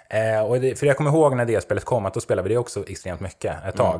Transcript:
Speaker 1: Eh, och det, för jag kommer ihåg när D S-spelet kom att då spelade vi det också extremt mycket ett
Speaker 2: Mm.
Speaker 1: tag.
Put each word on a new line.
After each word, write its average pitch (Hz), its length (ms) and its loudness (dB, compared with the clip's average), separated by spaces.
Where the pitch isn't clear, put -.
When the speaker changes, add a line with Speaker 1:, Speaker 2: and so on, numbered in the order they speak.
Speaker 1:
Eh, 110 360 2
och 123 160 2
det, 127 180 0
för 151 60 0
jag 139 120 4
kommer 151 140 0
ihåg 147 240 4
när 120 100 2
D 117 100 2
S-spelet 98 300 -2
kom 113 200 0
att 95 80 -4
då 120 60 -6
spelade 95 300 -2
vi 110 40 2
det 120 60 2
också 104 280 -4
extremt 92 320 -10
mycket 90 380 -8
ett - 60 -14
Speaker 2:
Mm. 92 120 -8
Speaker 1:
tag. 90 240 2